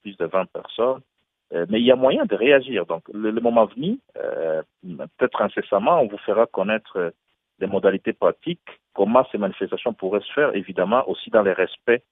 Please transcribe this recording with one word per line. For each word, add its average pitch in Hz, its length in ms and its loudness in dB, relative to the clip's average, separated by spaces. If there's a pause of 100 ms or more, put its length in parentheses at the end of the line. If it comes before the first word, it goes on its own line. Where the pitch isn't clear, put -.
plus 98 160 -16
de 85 80 -4
vingt 92 200 -2
personnes. 127 560 -4 (520)
Euh, 85 160 -2
mais 110 100 0
il 120 60 0
y 127 60 8
a 123 40 4
moyen 147 300 2
de 104 100 -2
réagir. 123 500 2
Donc, 85 180 -6 (100)
le, 107 160 -4
le 113 120 -4
moment 117 240 2
venu, 175 340 -4 (180)
euh, 80 440 -4 (560)
peut-être 123 240 0
incessamment, 113 600 0
on 117 60 2
vous 101 120 -12
fera 110 260 0
connaître, 104 520 -4
euh, 85 140 -2 (480)
les 113 80 -2
modalités 98 460 0
pratiques, - 680 -2 (120)
comment 117 380 4
ces 110 60 -4
manifestations 98 560 -4
pourraient 98 280 -4
se - 120 -12
faire, 143 220 0
évidemment, 95 540 0
aussi - 200 -10
dans 110 140 6
le 95 80 2
respect 117 600 0